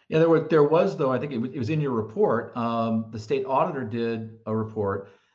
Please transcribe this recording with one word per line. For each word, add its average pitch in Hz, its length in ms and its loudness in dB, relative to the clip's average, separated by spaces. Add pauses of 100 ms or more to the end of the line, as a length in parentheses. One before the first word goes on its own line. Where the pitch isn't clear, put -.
Yeah, 160 100 0
there 165 100 6
was, 156 220 6
there 156 140 6
was 160 320 4
though, 139 140 0
I 127 80 0
think 147 140 -6
it 120 60 -4
was, 127 140 -4
it 156 60 -8
was 117 120 -2
in 156 100 0
your 139 120 0
report, 117 600 0
um, 113 560 -2
the 113 80 -10
state 131 280 -4
auditor 139 380 0
did 113 600 -6
a 110 100 -4
report 107 540 -4 (260)